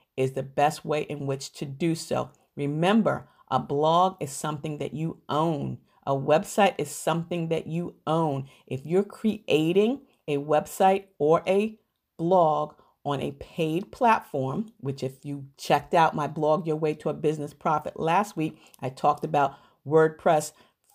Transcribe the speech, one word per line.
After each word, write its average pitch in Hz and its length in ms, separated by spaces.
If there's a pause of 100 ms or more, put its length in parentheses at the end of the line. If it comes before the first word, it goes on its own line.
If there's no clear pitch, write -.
(180)
is 131 140
the 135 100
best 147 420
way 151 180
in 143 240
which 139 280
to - 100
do 151 300
so. 131 360 (260)
Remember, 156 720 (220)
a 131 80
blog 165 640
is 147 100
something 151 480
that 143 140
you 160 380
own. 143 480 (280)
A 139 80
website 156 640
is 147 140
something 170 580
that 160 180
you 170 280 (120)
own. 147 420 (180)
If 131 180
you're 175 180
creating 202 1000 (260)
a 147 80
website 156 720 (120)
or 156 280
a 208 320 (400)
blog 165 560 (280)
on 143 180
a 143 120
paid 160 580
platform, 180 880
which 139 240
if 135 220
you 143 220 (100)
checked - 380
out 165 200
my 151 120
blog, 151 400
Your 156 100
Way 156 180
to 156 140
a 147 60
Business 151 400
Profit - 440
last 180 380
week, 156 220 (220)
I 131 100
talked 147 340
about 151 320 (300)
WordPress 160 640 (420)